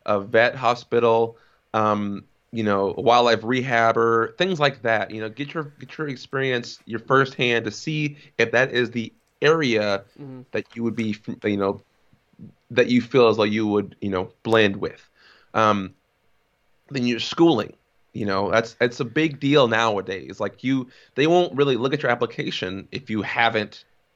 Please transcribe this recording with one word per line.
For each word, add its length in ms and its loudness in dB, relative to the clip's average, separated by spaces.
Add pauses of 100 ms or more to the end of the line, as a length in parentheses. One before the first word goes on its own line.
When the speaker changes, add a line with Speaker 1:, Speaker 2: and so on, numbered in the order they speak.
Speaker 1:
a 140 0
vet 360 2
hospital, 840 0 (380)
um, 500 -2 (260)
you 120 -6
know, 340 0
a 40 -6
wildlife 400 4
rehabber, 960 0
things 220 -2
like 220 0
that. 300 -2
You 100 -10
know, 80 -8
get 240 -12
your, 120 -8 (140)
get 200 -20
your 100 -8
experience, 760 -4
your 140 -6
firsthand 680 2
to 60 -6
see 460 -4 (220)
if 120 2
that 200 2
is 200 0
the 220 -6 (280)
area 640 2 (160)
Speaker 2:
Mm-hmm. 220 -16 (100)
Speaker 1:
that 140 -6 (100)
you 80 -8
would 140 -2
be, 180 -2 (280)
you 120 0
know, 260 -2 (880)
that 180 4
you 120 4
feel 280 4
as 80 2
though 60 4
you 240 0
would, 340 0
you 80 -4
know, 220 -4 (120)
blend 320 4
with. 320 -10 (460)
Um, 400 2 (960)
then 160 -4
your 140 -2
schooling, 540 0 (400)
you 120 -8
know, 240 -2
that's, 320 0
it's 180 -2
a 60 -6
big 340 -4
deal 280 4
nowadays. 760 -2
Like, 220 -10
you, 240 -6 (280)
they 120 2
won't 280 2
really 220 0
look 160 -2
at 80 -4
your 100 0
application 800 -6
if 200 -12
you 100 -4
haven't, 640 -2 (300)